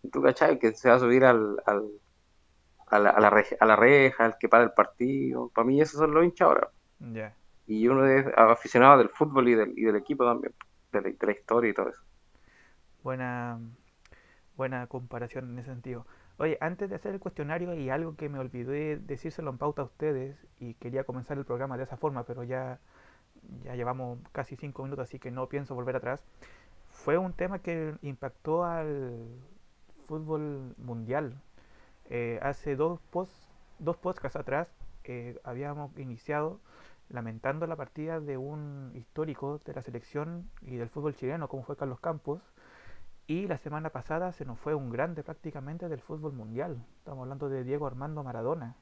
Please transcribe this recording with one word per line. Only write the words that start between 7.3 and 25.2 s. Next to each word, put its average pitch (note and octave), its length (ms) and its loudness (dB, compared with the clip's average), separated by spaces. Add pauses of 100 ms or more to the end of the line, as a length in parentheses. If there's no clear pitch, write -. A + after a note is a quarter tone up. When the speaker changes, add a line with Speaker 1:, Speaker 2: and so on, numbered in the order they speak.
Speaker 1:
Y A2 220 2
uno C3+ 160 6
es C3+ 200 6 (120)
aficionado A#2+ 600 10
del A2 120 6
fútbol C3+ 400 4
y A#2 60 8
del, G#2 220 2
y A2 60 -4
del G#2+ 140 4
equipo C3+ 260 -2
también, - 300 2 (400)
de G2+ 80 2
la, F#2+ 80 -4
de - 160 -4
la G#2 80 2
historia A#2 380 2
y - 20 -4
todo G2 160 -2
eso. - 120 -14 (1040)
Speaker 2:
Buena, B2 560 -8 (960)
buena B2+ 320 -6
comparación B2 640 -10
en B2 80 -12
ese B2+ 120 -14
sentido. B2 360 -12 (300)
Oye, D#3 240 -2
antes F#3 280 -6
de G3 60 -8
hacer G3 200 -8
el G3 40 -10
cuestionario F3 540 -8
y C#3 160 -6
algo D#3 260 -4
que D3+ 140 -10
me C#3 100 -10
olvidé C3 560 -6
decírselo C#3+ 560 -10
en B2+ 60 -12
pauta D3 240 -6
a C3 40 -6
ustedes C#3 520 -6 (200)
y A#2 180 -14
quería B2+ 280 -8
comenzar B2+ 340 -10
el - 60 -8
programa B2+ 320 -6
de B2+ 80 -8
esa B2+ 140 -12
forma, C3+ 260 -6
pero B2 220 -10
ya, B2+ 340 -8 (840)
ya B2 100 -12
llevamos B2 440 -6 (120)
casi C#3 240 -10
cinco C#3 280 -12
minutos, C3+ 260 -10
así C3 100 -16
que B2+ 120 -12